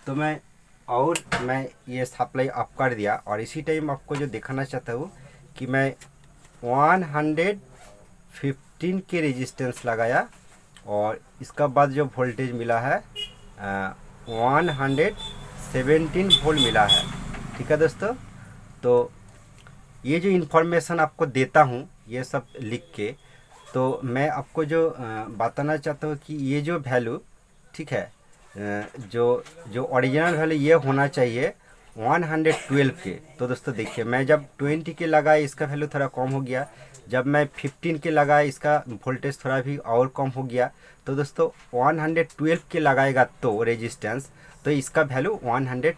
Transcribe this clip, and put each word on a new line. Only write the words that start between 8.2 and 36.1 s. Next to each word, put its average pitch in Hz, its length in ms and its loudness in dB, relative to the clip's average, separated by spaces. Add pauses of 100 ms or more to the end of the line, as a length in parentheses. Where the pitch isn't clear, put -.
फिफ्टीन 165 680 -6 (100)
के 170 120 -2
resistance 127 640 -4
लगाया 120 420 2 (600)
और 104 320 -2 (220)
इसका 147 280 -2
बाद 139 220 4
जो 147 160 0
voltage 127 440 -4
मिला 117 280 0
है, 143 180 0
अ, - 960 -8 (360)
वन 135 420 2
हंड्रेड 139 440 0 (580)
सेवेंटीन 160 580 2 (120)
volt 151 180 2
मिला 110 240 6
है, 120 200 4 (520)
ठीक 131 140 -4
है 151 60 4
दोस्तों। 160 360 0 (720)
तो 123 280 4 (920)
ये 151 140 2
जो 190 120 2
information 170 680 2
आपको 156 280 2
देता 131 340 4
हूँ, 131 260 2 (200)
ये 123 160 -6
सब 139 240 -6 (120)
लिख 120 360 -8
के, 110 200 -6 (580)
तो 131 320 0
मैं 131 260 0
आपको 151 340 -4
जो, 165 240 2
अ, 113 360 -8 (120)
बताना 143 400 -2
चाहता 151 300 -6
हूँ 151 100 -4
कि 151 180 -12 (100)
ये 143 160 0
जो 165 180 -2
value, 127 420 -2 (520)
ठीक 156 180 -10
है, 101 200 -4 (440)
अ, 101 40 -14 (420)
जो, 120 420 0 (240)
जो 117 180 -4
original 139 500 2
value 160 220 0
ये 147 180 6
होना 139 320 2
चाहिए 127 460 0 (420)
वन 135 280 2
हंड्रेड 156 320 2 (120)
ट्वेल्व 135 260 2 (100)
के। 95 80 -6 (280)
तो 123 80 -2
दोस्तों 123 280 -6
देखिए, 110 300 -4
मैं 127 200 0
जब 143 200 4 (120)
ट्वेंटी 156 360 -2
के 170 120 -6
लगाया, 156 380 6
इसका 143 220 -4
value 147 220 -4
थोड़ा 139 200 -2
कम 131 240 -2